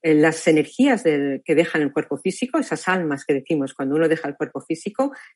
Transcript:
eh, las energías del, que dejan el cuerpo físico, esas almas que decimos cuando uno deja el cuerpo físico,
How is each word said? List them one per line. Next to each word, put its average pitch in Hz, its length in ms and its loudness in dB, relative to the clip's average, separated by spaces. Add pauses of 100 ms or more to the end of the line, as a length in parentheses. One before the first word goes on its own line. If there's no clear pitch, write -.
eh, 156 120 4
las 156 340 2
energías 202 560 2
del, 143 400 0
que - 100 0
dejan 165 280 2
el 139 100 -2
cuerpo 147 240 -4
físico, 247 420 -4
esas - 300 -4
almas 165 360 -2
que 147 100 0
decimos 135 400 -4
cuando 135 200 -4
uno 160 140 2
deja 156 200 0
el 143 80 -10
cuerpo 147 240 -8
físico, 240 520 -4 (240)